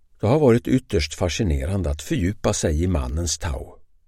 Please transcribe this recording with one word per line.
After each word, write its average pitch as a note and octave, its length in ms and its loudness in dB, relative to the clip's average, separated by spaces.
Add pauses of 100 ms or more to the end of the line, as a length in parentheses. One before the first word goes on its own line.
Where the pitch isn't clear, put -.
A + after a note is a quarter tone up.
(200)
Det G2+ 80 0
har C#3 100 4
varit B2 300 4
ytterst F#2+ 460 0
fascinerande E2+ 760 -2
att D2 120 -6
fördjupa G2+ 500 0
sig D#2+ 300 0
i F2+ 40 2
mannens D#2 520 -2
tao. - 360 -6 (340)